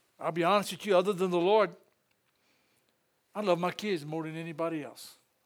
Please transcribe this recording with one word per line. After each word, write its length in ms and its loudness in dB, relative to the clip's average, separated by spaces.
I'll 120 -4
be 120 -2
honest 280 2
with 160 -12
you, 100 6
other 160 4
than 160 0
the 80 0
Lord, 320 4
I 60 -6
love 180 2
my 100 0
kids 340 -4
more 200 -6
than 120 -10
anybody 480 -6
else. 300 -16